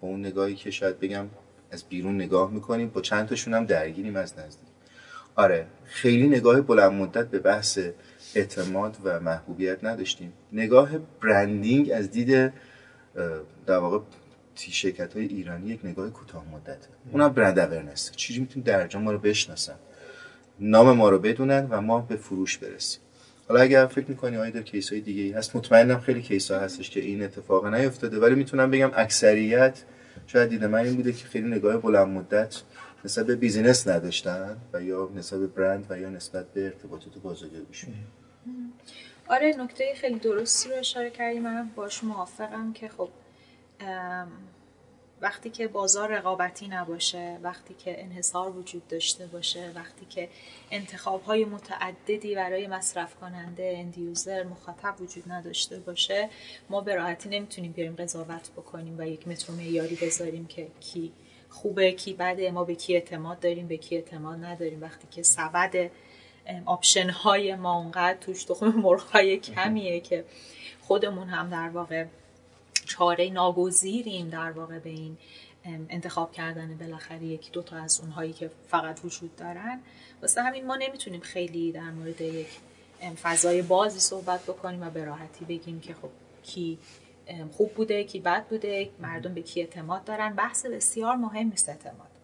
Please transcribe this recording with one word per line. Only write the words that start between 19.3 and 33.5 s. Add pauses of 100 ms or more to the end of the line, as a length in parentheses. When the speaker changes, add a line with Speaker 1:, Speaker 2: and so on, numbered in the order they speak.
Speaker 1:
نام
ما
رو
بدونن
و
ما
به
فروش
برسیم؟ (480)
حالا
اگر
فکر
می‌کنی
آیا
در
کیس‌های
دیگه‌ای
هست،
مطمئنم
خیلی
کیس‌ها
هستش
که
این
اتفاق
نیفتاده،
ولی
می‌تونم
بگم
اکثریت، (440)
شاید
دید
من
این
بوده
که
خیلی
نگاه
بلند
مدت (420)
نسبت
به
بیزینس